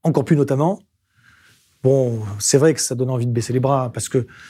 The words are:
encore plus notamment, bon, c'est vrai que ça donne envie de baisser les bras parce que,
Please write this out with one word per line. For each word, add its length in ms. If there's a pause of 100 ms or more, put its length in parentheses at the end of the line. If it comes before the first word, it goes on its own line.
encore 240
plus 100
notamment, 440 (1040)
bon, 360 (200)
c'est 180
vrai 160
que 80
ça 140
donne 160
envie 160
de 40
baisser 220
les 60
bras 340
parce 160
que, 160 (240)